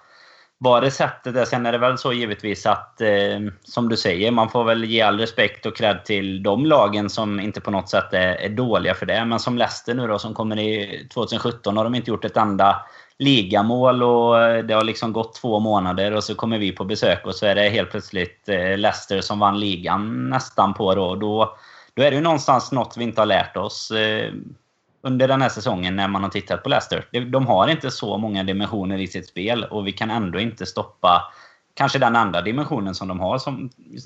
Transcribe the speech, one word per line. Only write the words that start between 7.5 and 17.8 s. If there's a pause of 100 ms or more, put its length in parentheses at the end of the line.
på
något
sätt
är,
är
dåliga
för
det.
Men
som
Leicester
nu
då,
som
kommer
i
tvåtusen
sjutton,
har
de
inte
gjort
ett
enda (340)
ligamål,
och,
eh,
det
har
liksom
gått
två
månader,
och
så
kommer
vi
på
besök
och
så
är
det
helt